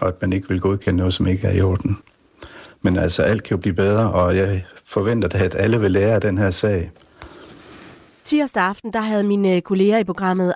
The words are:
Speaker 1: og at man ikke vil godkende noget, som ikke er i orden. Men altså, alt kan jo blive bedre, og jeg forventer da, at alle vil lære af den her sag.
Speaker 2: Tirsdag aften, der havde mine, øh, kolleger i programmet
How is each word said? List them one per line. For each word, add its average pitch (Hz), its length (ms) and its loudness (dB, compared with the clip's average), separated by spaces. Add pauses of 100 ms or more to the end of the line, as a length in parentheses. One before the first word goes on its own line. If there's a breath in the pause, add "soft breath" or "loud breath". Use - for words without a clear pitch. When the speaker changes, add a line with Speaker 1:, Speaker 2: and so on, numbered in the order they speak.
Speaker 1:
og 95 60 2
at 92 140 -6
man 92 120 0
ikke 95 160 -4
vil 92 120 -2
godkende 95 360 0
noget, 90 160 0
som 90 140 0
ikke 95 200 0
er 95 40 0
i 92 100 2
orden. 95 360 0 (840 loud breath)
Men 90 160 2
altså, 82 260 0
alt 104 200 0
kan 104 140 -2
jo 87 40 -8
blive 95 140 -2
bedre, 101 360 2
og 90 260 2
jeg 95 260 0 (220)
forventer 107 420 -2
da, - 100 -4
at 92 180 0
alle 110 240 2
vil 101 120 2
lære 101 240 2
af 101 60 0
den 98 160 0
her 98 140 0
sag. 90 400 -2 (1300 loud breath)
Speaker 2:
Tirsdag 285 400 0
aften, 202 300 -4
der 226 60 -2
havde 214 240 0
mine, 202 320 2
øh, 175 60 2
kolleger 202 360 2
i 220 60 2
programmet 185 520 0